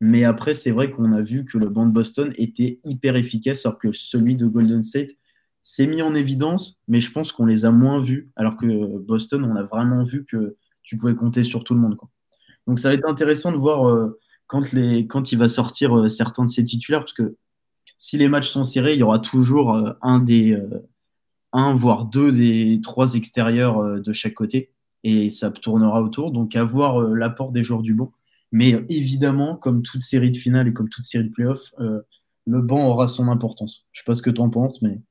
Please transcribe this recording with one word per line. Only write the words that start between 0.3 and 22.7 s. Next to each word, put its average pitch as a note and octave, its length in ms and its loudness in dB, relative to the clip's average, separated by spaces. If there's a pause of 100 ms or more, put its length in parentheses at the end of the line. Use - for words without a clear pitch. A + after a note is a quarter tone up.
c'est C3+ 160 -4
vrai C3 220 0
qu'on A2+ 200 0
a G#2+ 100 0
vu B2 220 -4
que A#2+ 140 -6
le G#2+ 100 0
banc A2 160 0
de A#2 60 4
Boston A2+ 460 0
était A#2+ 480 -4
hyper C3 320 -2
efficace, B2 500 -2
alors A2 120 -4
que G#2+ 120 -2
celui A#2+ 460 0
de A#2+ 100 0
Golden A2+ 380 2
State C#3 260 -6 (500)
s'est - 280 -2
mis D#3+ 140 -2
en D#3 120 -2
évidence, D3 720 -2
mais A#2+ 140 2
je A#2 100 -4
pense D#3 220 -6
qu'on A#2 140 0
les A2 180 2
a A2+ 80 4
moins C3 260 6
vus, C3 380 -4
alors A2 200 -2
que G#2 420 -2
Boston, A2 440 -4
on A2+ 140 -2
a G2+ 80 -2
vraiment B2 400 0
vu C3+ 200 -6
que G#2+ 300 -4 (300)
tu - 120 -12
pouvais A#2 200 0
compter A#2+ 260 0
sur A#2+ 220 -4
tout B2 100 -2
le A#2+ 60 4
monde, A2 160 2
quoi. - 120 -20 (600)
Donc B2 100 0
ça C3 120 0
va C#3 40 4
être C#3+ 140 -2
intéressant D3+ 420 0
de E3 60 -2
voir, C#3 320 2
euh, A2+ 320 0 (260)
quand C#3 240 -4
les, A#2+ 380 2
quand C3+ 240 -4
il A#2+ 60 0
va A#2 100 4
sortir, A#2+ 500 0
euh, A2 100 4
certains A#2 360 -2
de A#2+ 60 0
ses A#2+ 140 0
titulaires, B2 360 -2
parce - 120 -14
que G#2+ 220 -4 (640)
si - 220 -6
les C#3+ 100 6
matchs C#3+ 220 0
sont C#3 120 -2
serrés, C3 300 0
il C#3+ 80 2
y - 20 4
aura A2 160 4
toujours, B2+ 560 2
euh, G#2+ 260 -2
un B2+ 200 4
des, A#2 320 4
euh, G2+ 340 -4 (680)
un C3+ 220 2
voire A#2 300 2
deux C3+ 260 0
des A2+ 540 2